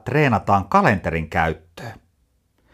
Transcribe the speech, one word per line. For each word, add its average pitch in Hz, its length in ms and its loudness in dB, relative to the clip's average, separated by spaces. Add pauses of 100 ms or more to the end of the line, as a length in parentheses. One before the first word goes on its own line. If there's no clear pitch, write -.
treenataan 107 600 0
kalenterin 85 640 0
käyttöä. - 640 -6 (800)